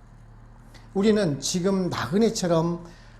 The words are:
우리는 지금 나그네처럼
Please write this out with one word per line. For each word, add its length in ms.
우리는 460
지금 500
나그네처럼 960